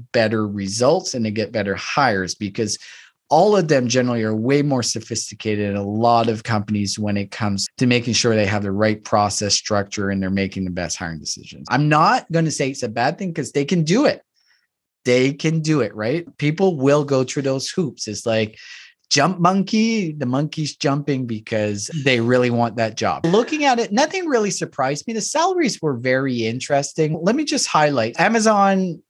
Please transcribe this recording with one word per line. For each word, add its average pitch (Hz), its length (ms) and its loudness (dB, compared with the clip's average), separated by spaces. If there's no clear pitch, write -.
better 110 360 2
results 107 640 0
and 117 140 -4
they 107 40 -2
get 107 220 -4
better 98 220 -2
hires 98 600 0
because 107 440 -4
all 190 260 4
of 180 140 2
them 135 180 4
generally 120 360 0
are 110 120 0
way 131 280 2
more 135 200 0
sophisticated 107 840 -4
in 101 80 -2
a 101 100 -4
lot 117 440 2
of 110 140 -4
companies 107 540 -2
when 104 200 -2
it 101 120 -6
comes 101 360 -4
to 131 100 0
making 120 280 2
sure 113 200 2
they 107 120 4
have 104 160 0
the 98 100 -2
right 107 320 0
process 104 500 0
structure 101 540 -2
and 98 140 0
they're 95 80 -2
making 98 340 -2
the 92 60 -4
best 87 260 -6
hiring 82 220 -8
decisions. - 500 -12
I'm 147 220 2
not 170 420 2
gonna 160 180 0
say 139 200 -2
it's 139 120 -10
a 120 60 -2
bad 123 300 -2
thing 180 160 -6
'cause 131 180 -6
they 143 140 0
can 170 180 2
do 220 220 4
it. - 160 -2
They 127 280 4
can 160 260 -2
do 156 220 2
it, - 120 -4
right? 127 320 -4
People 165 400 0
will 139 260 4
go 135 200 2
through 135 180 -4
those 135 260 -2
hoops. - 400 -4
It's 104 160 -8
like 110 320 0
jump 175 280 2
monkey, 196 760 2
the 147 120 -6
monkey's 147 500 -2
jumping 139 520 -2
because 107 640 -2
they 127 140 4
really 123 280 4
want 117 280 0
that 110 200 -2
job. 92 300 0
Looking 254 400 2
at 254 120 4
it, 202 140 -2
nothing 311 340 0
really 220 240 0
surprised 147 560 -4
me. 226 60 -6
The 220 80 -4
salaries 330 640 0
were 151 100 0
very 127 540 0
interesting. 143 760 -2
Let 208 140 2
me 311 80 -2
just 294 220 -2
highlight 143 520 2
Amazon 196 920 2